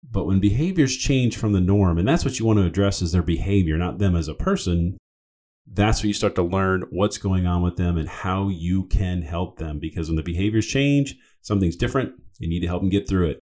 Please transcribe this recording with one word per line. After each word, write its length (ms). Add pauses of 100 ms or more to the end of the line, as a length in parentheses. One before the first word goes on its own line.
But 160
when 140
behaviors 580
change 400
from 160
the 80
norm, 380
and 80
that's 180
what 140
you 80
want 140
to 40
address 380
is 80
their 140
behavior, 520
not 220
them 160
as 140
a 80
person, 600 (680)
that's 340
when 60
you 80
start 220
to 80
learn 460
what's 280
going 260
on 160
with 160
them 220
and 100
how 380
you 380
can 380
help 360
them. 220
Because 260
when 80
the 80
behaviors 460
change, 480 (260)
something's 320
different. 380 (260)
You 100
need 120
to 80
help 140
them 60
get 200
through 220
it. 100 (120)